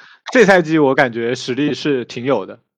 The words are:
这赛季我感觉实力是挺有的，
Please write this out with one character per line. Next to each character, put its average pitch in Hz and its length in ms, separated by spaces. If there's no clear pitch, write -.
这 247 120
赛 185 160
季 156 160
我 139 160
感 131 200
觉 117 200
实 127 200
力 135 200
是 131 300
挺 120 220
有 120 200
的， 101 140